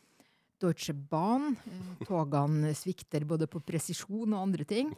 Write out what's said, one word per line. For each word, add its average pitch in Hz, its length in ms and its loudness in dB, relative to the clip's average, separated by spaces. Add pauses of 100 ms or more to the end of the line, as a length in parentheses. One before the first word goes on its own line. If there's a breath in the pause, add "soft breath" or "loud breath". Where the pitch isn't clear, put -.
(600 soft breath)
Deutsche 170 340 0
Bahn, 202 600 2
eh, 185 500 -10
togene 151 640 2
svikter 151 560 -4
både 160 240 0
på - 100 -6
presisjon 196 720 -4
og 202 140 2
andre 185 200 0
ting. 262 340 0